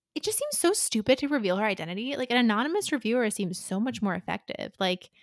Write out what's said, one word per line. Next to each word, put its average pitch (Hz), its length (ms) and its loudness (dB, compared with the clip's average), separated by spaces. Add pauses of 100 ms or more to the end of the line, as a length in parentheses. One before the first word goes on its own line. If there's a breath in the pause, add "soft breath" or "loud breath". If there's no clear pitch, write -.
(160)
it 302 80 -8
just 427 160 -2
seems 587 200 -2
so 339 140 4
stupid 254 460 2
to 285 80 0
reveal 214 300 2
her 208 80 2
identity. 202 520 -4
Like, 247 140 -4
an 240 60 4
anonymous 247 540 2
reviewer 233 400 2
seems 185 280 -4
so 190 200 -4
much 226 220 -2
more 190 140 0
effective. - 640 -8
Like, 185 300 -2 (120)